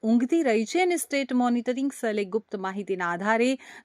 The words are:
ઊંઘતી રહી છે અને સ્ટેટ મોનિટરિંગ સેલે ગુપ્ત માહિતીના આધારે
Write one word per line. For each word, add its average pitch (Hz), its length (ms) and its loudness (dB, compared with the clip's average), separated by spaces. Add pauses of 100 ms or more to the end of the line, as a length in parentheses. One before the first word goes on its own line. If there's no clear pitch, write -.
ઊંઘતી 247 400 2
રહી 226 220 2
છે 349 180 0
અને 349 140 2
સ્ટેટ 277 360 -2
મોનિટરિંગ 247 600 0
સેલે 214 320 -2
ગુપ્ત 214 320 -6
માહિતીના 185 560 -4
આધારે 226 460 0 (260)